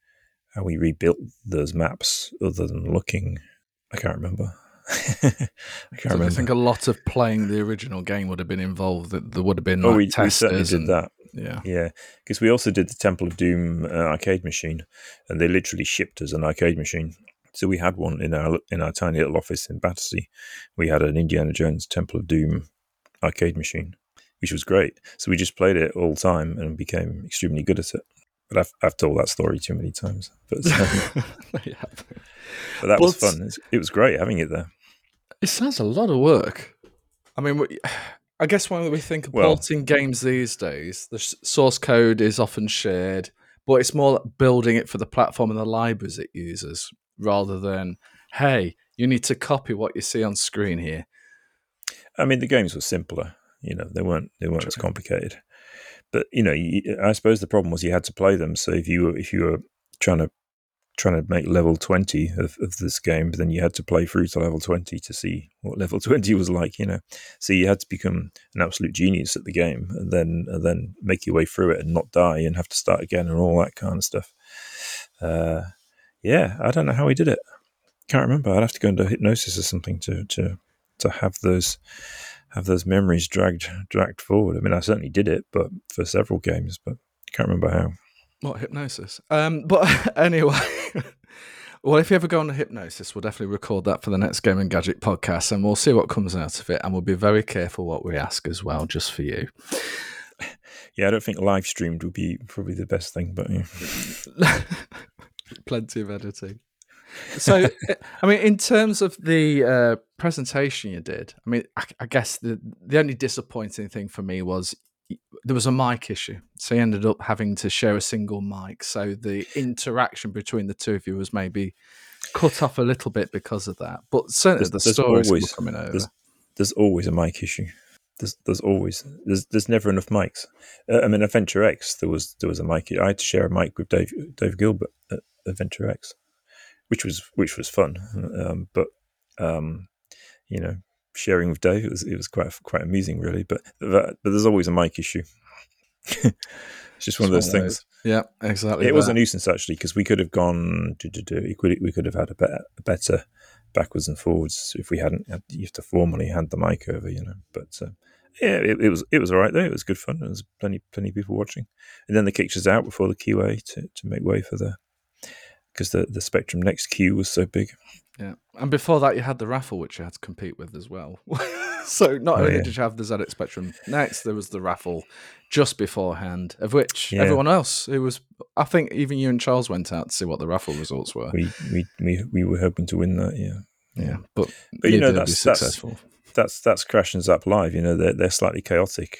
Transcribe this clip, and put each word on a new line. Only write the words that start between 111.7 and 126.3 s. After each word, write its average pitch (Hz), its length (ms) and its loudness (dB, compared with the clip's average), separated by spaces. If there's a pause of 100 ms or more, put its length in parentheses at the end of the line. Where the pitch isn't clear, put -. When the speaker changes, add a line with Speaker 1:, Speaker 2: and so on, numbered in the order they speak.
Speaker 2:
I, - 80 -8 (160)
I 120 60 -8
guess 120 320 -2
the, 113 200 -6 (260)
the 135 140 2
only 147 160 2
disappointing 110 720 -8
thing 101 200 -10
for - 140 -12
me 92 200 -6
was 90 320 -4 (360)
y-, - 60 -10 (280)
there 131 100 -2
was 117 120 0
a 131 60 2
mic 123 380 0
issue. 101 280 -8 (200)
So - 160 -2
you 117 60 6
ended 107 240 2
up 107 160 2
having 104 360 -2
to - 120 -4
share 104 280 2
a 101 40 -2
single 104 400 -4
mic. 98 440 -10
So 101 300 -6
the 101 400 -6
interaction 123 760 -2
between 101 380 -4
the 101 60 -8
two - 200 -2
of 95 120 -4
you 95 100 -4
was 95 160 -6
maybe 95 420 -4 (600)
cut - 280 2
off 139 160 -2
a 127 40 2
little 123 280 0
bit 101 220 -2
because 101 360 -6
of 90 100 -10
that. - 220 -10 (100)
But 127 200 0
certainly 185 300 4 (100)
Speaker 1:
There's, - 0 -
Speaker 2:
the 101 80 -4 (100)
Speaker 1:
there's 107 80 4
Speaker 2:
stories 117 320 6
Speaker 1:
always, 90 220 6
Speaker 2:
were - 60 -12
coming - 180 -6
over. - 160 -8
Speaker 1:
there's, 101 180 -2 (480)